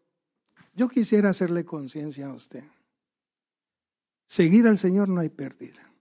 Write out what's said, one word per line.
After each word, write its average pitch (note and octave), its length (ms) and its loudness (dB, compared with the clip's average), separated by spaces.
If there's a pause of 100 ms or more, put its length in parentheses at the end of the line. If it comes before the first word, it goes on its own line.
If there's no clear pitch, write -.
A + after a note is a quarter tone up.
(720)
yo A#3+ 160 -2
quisiera G#3 420 2
hacerle F3 340 -2
conciencia C#3+ 640 -12
a C3+ 60 -14
usted. B2 280 -20 (1600)
Seguir G3+ 440 4
al G#3 100 4
Señor F#3+ 300 0
no F3+ 120 -2
hay D#3 80 -2
pérdida. - 720 -16